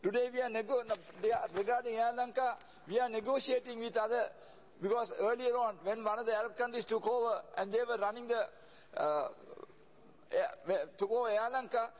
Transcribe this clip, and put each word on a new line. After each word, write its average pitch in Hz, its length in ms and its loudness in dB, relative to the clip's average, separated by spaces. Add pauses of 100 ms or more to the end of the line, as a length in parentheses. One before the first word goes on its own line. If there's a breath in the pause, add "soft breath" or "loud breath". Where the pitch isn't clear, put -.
Today 240 320 2
we 247 80 0
are 247 80 0
nego-, 226 380 0
no, 220 80 0 (260)
they 214 100 2
are, - 140 0 (100)
regarding 233 400 0
Air 233 220 2
Lanka, 247 400 0 (300 loud breath)
we 208 120 2
are 247 100 2
negotiating 247 720 0
with 233 160 -4
other, 226 300 2 (560 loud breath)
because 160 400 0
earlier 240 360 2
on 226 260 2
when 220 200 -2
one 214 160 0
of 233 60 -4
the 220 100 2
Arab 226 220 -2
countries 240 260 -2
took 220 240 0
over 233 340 2 (160)
and 196 140 -2
they 226 160 4
were 233 100 0
running 220 300 -2
the, 233 200 0 (500 loud breath)
uh, 151 300 2 (1040)
air, 180 480 0 (180)
took 196 140 0
over 240 180 2
Air 220 220 2
Lanka, 233 380 0 (100)